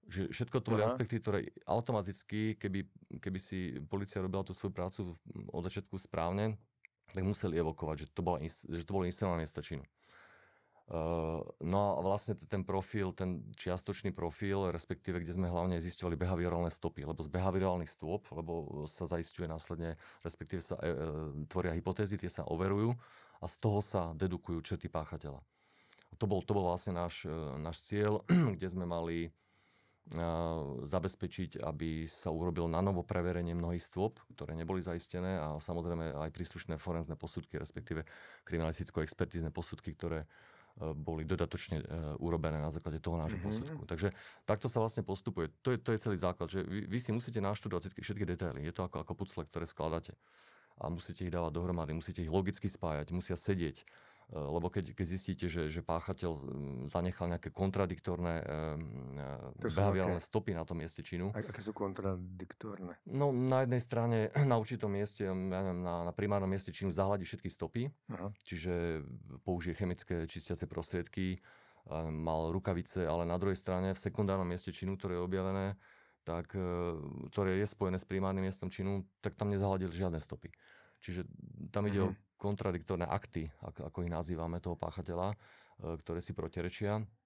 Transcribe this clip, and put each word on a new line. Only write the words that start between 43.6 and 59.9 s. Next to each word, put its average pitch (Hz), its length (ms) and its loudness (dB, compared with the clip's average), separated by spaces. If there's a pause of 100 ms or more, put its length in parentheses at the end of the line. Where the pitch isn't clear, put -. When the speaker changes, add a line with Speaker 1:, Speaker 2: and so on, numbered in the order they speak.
Speaker 1:
Takže 90 240 0 (360)
takto 107 220 0
sa 120 140 2
vlastne 113 220 0
postupuje. 92 580 -2
To 131 100 0
je, 123 80 2
to 120 140 0
je 110 80 2
celý 104 160 0
základ, 90 320 0
že 95 140 -2
vy, 98 260 -4
vy 110 100 -2
si 123 140 -2
musíte 117 260 -2
naštudovať 98 460 0
všetky, - 160 -10
všetky 101 260 -2
detaily. 82 360 -2
Je 80 100 -4
to 95 120 -2
ako, 78 200 -4
ako - 100 -6
pucle, 90 300 -6
ktoré 82 220 -6
skladáte. 80 500 -2 (600)
A - 100 -2
musíte 85 380 -4
ich 85 80 -2
dávať 82 180 2
dohromady, 85 400 0
musíte 82 300 -4
ich 80 80 0
logicky 92 340 2
spájať, 78 460 -2
musia 87 240 0
sedieť. 85 480 0 (460)
Eh, - 80 -8
lebo 78 320 0
keď, - 240 -2
keď 95 160 0
zistíte, 92 400 -2
že, 82 180 0
že 78 140 -2
páchateľ, 85 560 -2
mm, 67 560 -6
zanechal 87 400 2
nejaké - 160 -4
kontradiktorné, 90 880 0
eh, 78 400 -2 (400)
eh, 67 400 -8
Speaker 2:
To - 100 -4
sú 82 80 0
Speaker 1:
behaviorálne 95 460 4